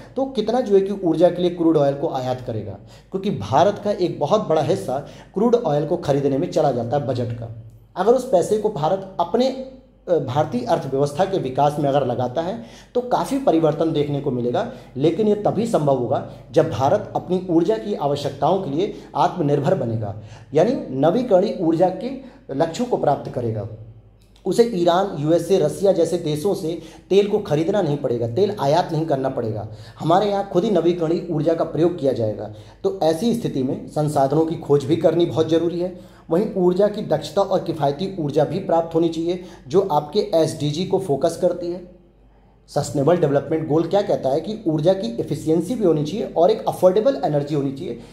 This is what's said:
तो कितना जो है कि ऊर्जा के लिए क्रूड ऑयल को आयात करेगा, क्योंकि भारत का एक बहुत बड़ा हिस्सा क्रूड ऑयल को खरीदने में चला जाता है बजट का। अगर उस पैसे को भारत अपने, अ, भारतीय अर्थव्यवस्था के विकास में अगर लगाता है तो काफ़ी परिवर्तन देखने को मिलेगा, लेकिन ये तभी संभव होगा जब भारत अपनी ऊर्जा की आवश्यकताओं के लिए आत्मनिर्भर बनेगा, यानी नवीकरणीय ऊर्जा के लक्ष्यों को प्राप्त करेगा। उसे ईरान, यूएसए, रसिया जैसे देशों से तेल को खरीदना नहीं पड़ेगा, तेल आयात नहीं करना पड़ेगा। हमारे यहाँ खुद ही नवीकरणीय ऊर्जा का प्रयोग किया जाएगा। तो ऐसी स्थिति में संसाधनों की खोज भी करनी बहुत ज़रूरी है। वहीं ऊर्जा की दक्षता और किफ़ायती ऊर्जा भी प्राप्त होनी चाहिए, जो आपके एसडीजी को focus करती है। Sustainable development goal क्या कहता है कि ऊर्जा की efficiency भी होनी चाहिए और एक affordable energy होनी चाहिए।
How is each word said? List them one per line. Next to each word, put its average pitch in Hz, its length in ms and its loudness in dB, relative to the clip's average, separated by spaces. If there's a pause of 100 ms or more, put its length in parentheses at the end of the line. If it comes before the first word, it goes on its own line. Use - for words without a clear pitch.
(160)
तो 269 100 0
कितना 240 360 -2
जो 202 140 2
है 190 60 6
कि 196 220 -4
ऊर्जा 165 260 4
के 175 120 -2
लिए 175 100 2
क्रूड 165 260 2
ऑयल 139 160 4
को 147 160 -4
आयात 127 320 -4
करेगा, 101 360 -8 (340)
क्योंकि 196 200 -4
भारत 151 520 2
का 208 80 -2
एक 160 280 -2
बहुत 147 280 0
बड़ा 156 140 2
हिस्सा 139 360 -2 (360)
क्रूड 233 220 2
ऑयल 156 300 0
को 170 120 -2
खरीदने 139 400 0
में 175 140 -2
चला 151 200 2
जाता 120 260 -2
है 143 100 -2
बजट 120 260 -4
का। - 220 -12 (400)
अगर 202 180 4
उस 262 180 2
पैसे 190 260 2
को 208 120 0
भारत 160 500 -2
अपने, 240 280 0 (600)
अ, 175 100 2
भारतीय 147 480 -2
अर्थव्यवस्था 143 600 0
के 190 120 -2
विकास 143 420 0
में 147 100 0
अगर 135 160 2
लगाता 123 360 -2
है 190 160 -6 (380)
तो 247 60 2
काफ़ी 180 360 -2
परिवर्तन 160 540 2
देखने 143 300 -2
को 135 100 -2
मिलेगा, 123 400 -2 (260)
लेकिन 160 300 2
ये 208 80 4
तभी 208 320 0
संभव 143 300 2
होगा 123 300 -2 (240)
जब 156 180 4
भारत 143 460 0
अपनी 175 340 -2
ऊर्जा 175 280 2
की 208 180 -6
आवश्यकताओं 147 680 0
के 156 80 -6
लिए 180 240 -2 (220)
आत्मनिर्भर 151 600 2
बनेगा, 113 400 -4 (380)
यानी 185 200 4 (260)
नवीकरणीय 190 600 2
ऊर्जा 165 280 2 (140)
के 262 80 -6 (440)
लक्ष्यों 165 320 -2
को 196 100 0
प्राप्त 139 340 0
करेगा। 107 360 -4 (760)
उसे 196 180 4 (100)
ईरान, 180 460 2
यूएसए, 160 400 2
रसिया 147 320 2
जैसे 165 260 2
देशों 156 360 -2
से 165 260 -4 (300)
तेल 196 180 6
को 208 120 0
खरीदना 165 420 0
नहीं 147 160 0
पड़ेगा, 120 300 -2
तेल 185 320 0
आयात 165 340 2
नहीं 160 120 0
करना 135 240 0
पड़ेगा। 107 380 -6 (320)
हमारे 190 300 2
यहाँ 196 200 -2
खुद 180 140 2
ही 226 80 0
नवीकरणीय 170 600 0
ऊर्जा 151 220 2
का 165 100 0
प्रयोग 160 360 0
किया 135 140 2
जाएगा। 107 400 -4 (300)
तो 190 200 -2
ऐसी 202 320 2
स्थिति 135 280 -4
में - 240 -4
संसाधनों 151 580 2
की 160 100 -4
खोज 143 300 2
भी 151 100 2
करनी 170 300 2
बहुत 156 240 0
ज़रूरी 165 300 0
है। - 340 -8 (160)
वहीं 175 160 2 (100)
ऊर्जा 180 320 4
की - 140 -4
दक्षता - 400 -2
और 190 220 0
किफ़ायती 151 560 -2
ऊर्जा 147 260 0
भी 151 140 -4
प्राप्त 165 360 -2
होनी 165 140 2
चाहिए, 165 300 -4 (280)
जो 165 140 2
आपके 165 380 0 (160)
एसडीजी 151 500 0
को 190 140 0
focus 151 420 -2
करती 175 300 0
है। 180 100 -8 (880)
Sustainable 147 480 0
development 156 500 0
goal 156 200 2
क्या 190 140 0
कहता 147 280 -2
है 151 120 0
कि 214 160 -8 (100)
ऊर्जा 156 260 2
की 190 140 -2 (120)
efficiency 160 560 -2
भी 214 100 -2
होनी 156 180 4
चाहिए 196 340 -6
और 180 140 6
एक 233 160 -2
affordable 214 580 4
energy 151 300 0
होनी 139 160 0
चाहिए। 175 280 -10 (140)